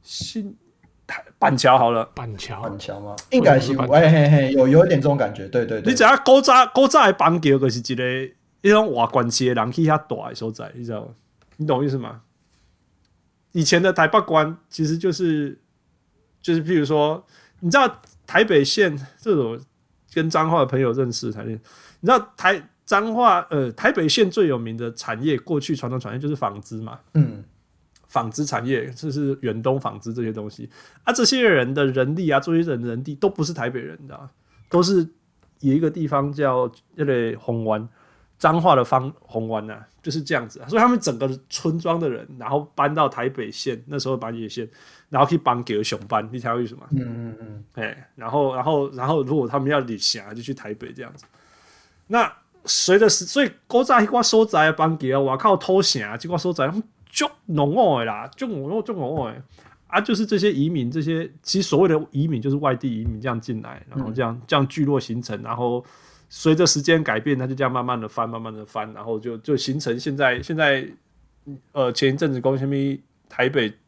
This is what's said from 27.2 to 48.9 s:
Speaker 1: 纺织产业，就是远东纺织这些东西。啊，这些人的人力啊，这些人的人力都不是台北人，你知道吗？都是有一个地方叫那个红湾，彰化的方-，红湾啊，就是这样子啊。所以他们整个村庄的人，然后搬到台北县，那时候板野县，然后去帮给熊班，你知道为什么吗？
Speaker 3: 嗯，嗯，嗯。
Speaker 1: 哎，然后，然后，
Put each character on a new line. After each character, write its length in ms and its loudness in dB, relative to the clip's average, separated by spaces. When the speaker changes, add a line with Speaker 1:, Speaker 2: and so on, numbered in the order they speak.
Speaker 1:
纺 200 -2
织 160 -6
产 180 -4
业， 280 -4
就 180 -10
是 320 -4
远 220 -4
东 160 0
纺 220 -8
织 120 -10
这 80 -6
些 120 -4
东 160 -10
西。 200 -16
啊， 80 0
这 100 2
些 240 4
人 260 2
的 140 0
人 260 0
力 160 -2
啊， 120 2
这 100 -6
些 180 0
人 100 -4
的 100 -6
人 160 -6
力 100 -10
都 140 0
不 120 -6
是 120 -2
台 160 -4
北 100 -8
人， 220 -14
你 40 -20
知 60 -20
道 80 -18
吗？ 100 -20
都 140 4
是 140 2
有 120 2
一 60 2
个 100 0
地 160 -6
方 260 0
叫 380 0
那 120 -4
个 340 0
红 260 -6
湾， 220 -2
彰 240 2
化 140 6
的 80 4
方-， 280 -2
红 260 -8
湾 240 -6
啊， 120 -18
就 80 -8
是 100 -6
这 140 -4
样 120 -4
子 120 -20
啊。 80 -18
所 100 -2
以 40 4
他 80 6
们 100 2
整 180 -2
个 100 -4
村 300 -4
庄 180 -2
的 120 -4
人， 180 -10
然 120 -12
后 260 -4
搬 180 0
到 140 2
台 220 -4
北 200 -10
县， 380 -8
那 100 -10
时 120 -6
候 80 -4
板 200 -8
野 100 -10
县， 220 -10
然 140 -2
后 40 4
去 100 0
帮 260 0
给 180 -2
熊 200 -4
班， 300 -4
你 60 -12
知 80 -12
道 100 -4
为 120 -4
什 80 -14
么 60 -20
吗？ 100 -20
Speaker 3:
嗯， 160 -2
嗯， 320 -12
嗯。 240 -18
Speaker 1:
哎， 320 -12
然 140 -12
后， 240 0
然 100 -4
后， 280 0